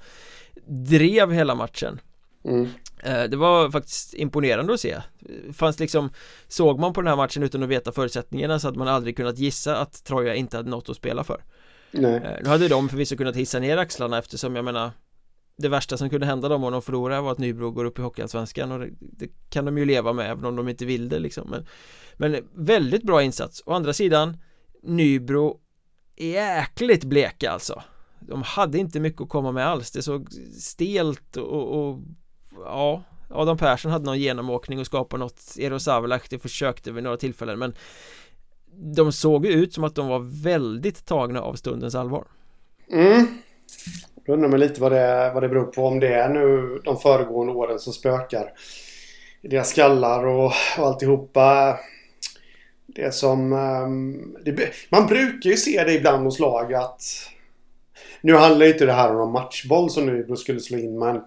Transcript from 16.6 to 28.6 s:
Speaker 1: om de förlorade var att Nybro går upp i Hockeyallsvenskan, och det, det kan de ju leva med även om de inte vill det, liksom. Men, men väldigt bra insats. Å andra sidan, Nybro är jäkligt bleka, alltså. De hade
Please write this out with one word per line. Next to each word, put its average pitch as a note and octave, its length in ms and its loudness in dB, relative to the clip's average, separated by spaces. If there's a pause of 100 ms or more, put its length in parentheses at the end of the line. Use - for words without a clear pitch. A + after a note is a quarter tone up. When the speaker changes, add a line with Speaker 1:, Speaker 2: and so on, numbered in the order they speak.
Speaker 1:
om B2 80 -4
de B2 100 -4
förlorade C3 380 -4
var C#3 120 -4
att B2+ 60 -8
Nybro A#2+ 320 -4
går A#2+ 140 -4
upp A#2+ 140 -6
i B2 40 -6
Hockeyallsvenskan, A#2 720 -8
och B2+ 60 -8
det, B2 120 -12 (100)
det - 300 -16 (200)
kan C#3 140 -4
de C#3+ 140 -4
ju D3 60 0
leva B2 280 2
med A2+ 180 -4
även A#2+ 140 -8
om B2 120 -6
de B2 120 -6
inte B2 160 -8
vill B2 240 -4
det, D3+ 100 -4
liksom. - 320 -10
Men, - 160 -10 (500)
men D3+ 280 -2 (100)
väldigt E3+ 480 0
bra F3 200 4
insats. - 440 -6
Å D3+ 60 -2
andra D#3+ 200 -2
sidan, D#3+ 440 2 (460)
Nybro C#3+ 800 0 (560)
är D#3+ 100 -8
jäkligt F#3 760 0
bleka, C3+ 460 0
alltså. - 320 -8 (380)
De C3 220 -10
hade D#3+ 360 -2